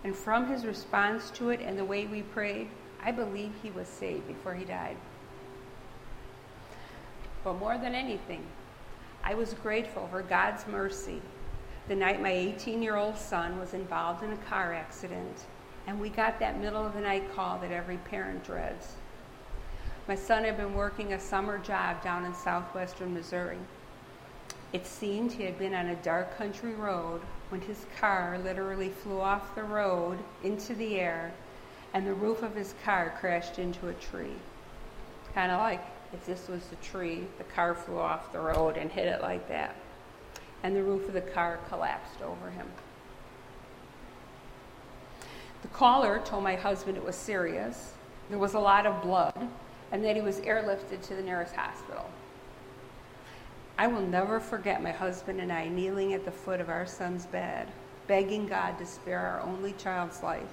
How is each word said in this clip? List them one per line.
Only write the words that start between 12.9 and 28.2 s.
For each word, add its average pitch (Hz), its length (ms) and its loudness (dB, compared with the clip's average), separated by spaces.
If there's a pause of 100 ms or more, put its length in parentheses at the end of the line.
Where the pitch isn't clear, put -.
son 175 420 0
was 185 140 -4
involved 175 500 0
in 214 100 -2
a 214 40 -4
car 185 360 0
accident, 180 720 -6 (400)
and 202 140 -2
we 214 100 -2
got 220 300 4
that 220 200 2
middle 214 260 0
of 202 80 -2
the 208 80 -2
night 196 340 2
call 185 240 0
that 175 120 -4
every 175 260 -2
parent 190 460 -4
dreads. - 500 -4 (1120)
My 202 80 2
son 226 280 6
had 214 140 4
been 202 160 0
working 202 400 2
a 190 60 0
summer 202 400 2
job 185 440 0
down 175 220 0
in 180 80 -2
southwestern 180 800 -2
Missouri. 175 440 -2 (1120)
It 180 140 -2
seemed 214 460 0
he 220 120 -4
had 185 160 -2
been 190 140 0
on 175 140 2
a 175 100 0
dark 175 400 2
country 214 360 -4
road 175 480 0 (280)
when 185 120 -2
his 208 240 -6 (140)
car 185 440 6